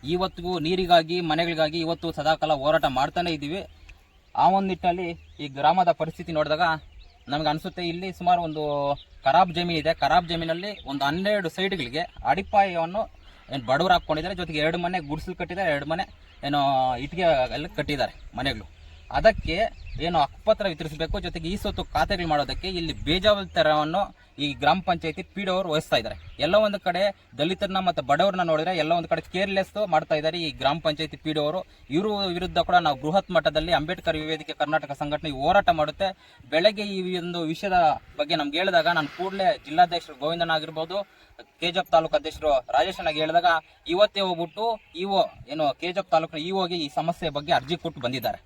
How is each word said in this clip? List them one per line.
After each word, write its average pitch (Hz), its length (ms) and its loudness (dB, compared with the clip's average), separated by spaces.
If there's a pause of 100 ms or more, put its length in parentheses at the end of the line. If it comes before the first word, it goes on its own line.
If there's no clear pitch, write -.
(120)
ಇವತ್ತಿಗೂ 180 400 -2 (120)
ನೀರಿಗಾಗಿ, 175 520 4 (140)
ಮನೆಗಳಿಗಾಗಿ 160 540 0
ಇವತ್ತು 165 320 -4
ಸದಾಕಾಲ 156 360 2 (100)
ಹೋರಾಟ 156 240 4 (100)
ಮಾಡ್ತಾನೆ 170 400 0
ಇದ್ದೀವಿ. 147 240 -6 (800)
ಆ 147 40 8 (100)
ಒಂದು 196 160 0
ನಿಟ್ಟಿನಲ್ಲಿ 175 340 -2 (360)
ಈ 147 60 -8 (100)
ಗ್ರಾಮದ 170 420 4
ಪರಿಸ್ಥಿತಿ 160 380 -6
ನೋಡಿದಾಗ 151 260 0 (680)
ನಮ್ಗೆ 151 200 0
ಅನಿಸುತ್ತೆ, 175 300 -6 (100)
ಇಲ್ಲಿ 180 160 -6 (100)
ಸುಮಾರು 175 300 2
ಒಂದು 151 140 -6 (640)
ಖರಾಬ್ 170 320 4
ಜಮೀನಿದೆ. 165 440 0
ಖರಾಬ್ 160 300 4
ಜಮೀನಲ್ಲಿ 170 400 -4 (200)
ಒಂದು 139 160 -4
ಹನ್ನೆರಡು 190 480 0
ಸೈಟ್‌ಗಳಿಗೆ 170 480 -4 (280)
ಅಡಿಪಾಯವನ್ನು 190 720 0 (500)
ಏನ್ 135 160 -6
ಬಡವರು 175 260 2
ಹಾಕ್ಕೊಂಡಿದ್ದಾರೆ, 170 460 -4
ಜೊತೆಗೆ 160 220 -6
ಎರಡು 165 220 0
ಮನೆ 180 140 -4 (100)
ಗುಡಿಸಲು 165 320 -8
ಕಟ್ಟಿದ್ದಾರೆ, 175 340 -2
ಎರಡು 143 160 -6
ಮನೆ 185 140 -4 (420)
ಏನೋ 143 140 0 (420)
ಇಟ್ಟಿಗೆ 165 240 0 (300)
ಎಲ್ಲ 151 80 -6 (120)
ಕಟ್ಟಿದ್ದಾರೆ 143 360 -2 (240)
ಮನೆಗಳು. 120 280 -4 (520)
ಅದಕ್ಕೆ 160 380 4 (480)
ಏನು 170 200 0
ಹಕ್ಕುಪತ್ರ 214 480 0
ವಿತರಿಸಬೇಕು, 156 520 -6
ಜೊತೆಗೆ 165 280 -8
ಈ 208 100 -4
ಸ್ವತ್ತು 196 200 -4 (120)
ಖಾತೆಗಳು 170 380 0
ಮಾಡೋದಕ್ಕೆ 139 360 -2 (120)
ಇಲ್ಲಿ 165 120 -4 (140)
ಬೇಜವಾಬ್ದಾರಿತನವನ್ನು 170 960 2 (400)
ಈ 147 40 -2 (140)
ಗ್ರಾಮ 151 260 4
ಪಂಚಾಯತಿ 165 360 -2 (100)
ಪಿ 196 140 -6
ಡಿ 185 40 -2
ಒ 185 40 2
ಅವರು 185 180 0
ವಹಿಸ್ತಾ 156 280 0
ಇದ್ದಾರೆ. 107 160 -8 (280)
ಎಲ್ಲ 175 120 4 (100)
ಒಂದು 202 180 -2
ಕಡೆ 180 160 0 (380)
ದಲಿತರನ್ನ 185 480 0
ಮತ್ತು 170 240 0
ಬಡವರನ್ನ 185 400 4
ನೋಡಿದ್ರೆ 160 220 2 (100)
ಎಲ್ಲ 156 160 2
ಒಂದು 165 140 -6
ಕಡೆ 165 100 -2 (100)
ಕೇರ್‌ಲೆಸ್ 196 420 -2 (200)
ಮಾಡ್ತಾ 160 240 2
ಇದ್ದಾರೆ 160 280 -2
ಈ - 20 -2 (120)
ಗ್ರಾಮ 139 260 2
ಪಂಚಾಯತಿ 151 380 -4
ಪಿ 156 120 -2
ಡಿ 151 40 0
ಒ 147 60 2
ಅವರು. 170 140 -2 (360)
ಇವ್ರ 202 100 2 (300)
ವಿರುದ್ಧ 175 220 -2 (100)
ಕೂಡ 180 80 6 (100)
ನಾವು 147 160 2
ಬೃಹತ್ 175 340 2
ಮಟ್ಟದಲ್ಲಿ 156 420 2
ಅಂಬೇಡ್ಕರ್ 160 420 -2
ಯುವ 156 100 -6
ವೇದಿಕೆ 156 300 -6
ಕರ್ನಾಟಕ 151 400 -2
ಸಂಘಟನೆ 147 400 -4
ಹೋರಾಟ 185 280 4 (120)
ಮಾಡುತ್ತೆ. 151 280 -2 (440)
ಬೆಳಗ್ಗೆ 202 340 2 (100)
ಈ 185 280 -4
ಒಂದು 175 180 -4 (100)
ವಿಷಯದ 185 280 0 (400)
ಬಗ್ಗೆ 202 220 0
ನಮ್ಗೆ 147 180 -2
ಹೇಳಿದಾಗ 170 280 4 (100)
ನಾನು 143 180 -2
ಕೂಡಲೇ 190 320 -2 (180)
ಜಿಲ್ಲಾಧ್ಯಕ್ಷರು 160 560 2
ಗೋವಿಂದನ 165 340 0
ಆಗಿರ್ಬೋದು, 160 420 -6 (600)
ಕೆ 175 120 0
ಜಿ 185 100 0
ಎಫ್ - 140 -4
ತಾಲೂಕು 160 240 4
ಅಧ್ಯಕ್ಷರು 151 340 0 (220)
ರಾಜೇಶನಾಗಿ 160 480 0
ಹೇಳಿದಾಗ 170 260 4 (440)
ಇವತ್ತೇ 202 340 4
ಹೋಗ್ಬಿಟ್ಟು 170 360 -4 (380)
ಇ - 20 -4 (140)
ಒ, 165 40 4 (300)
ಏನು 156 140 -2 (160)
ಕೆ 175 100 -4
ಜಿ 190 120 -4
ಎಫ್ - 120 -6
ತಾಲೂಕಿನ 160 320 -2
ಇ - 20 -4 (120)
ಒಗೆ 175 240 -4
ಈ - 20 -8 (120)
ಸಮಸ್ಯೆ 165 380 -2
ಬಗ್ಗೆ 147 220 0
ಅರ್ಜಿ 151 240 -6
ಕೊಟ್ಟು 151 220 -8
ಬಂದಿದ್ದಾರೆ. 123 400 -4